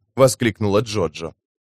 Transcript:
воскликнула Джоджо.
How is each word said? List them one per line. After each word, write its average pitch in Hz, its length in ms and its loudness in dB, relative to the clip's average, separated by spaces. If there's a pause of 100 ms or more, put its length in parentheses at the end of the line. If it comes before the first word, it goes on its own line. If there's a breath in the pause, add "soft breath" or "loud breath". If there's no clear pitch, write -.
(160)
воскликнула 110 680 2
Джоджо. 85 520 -6 (420)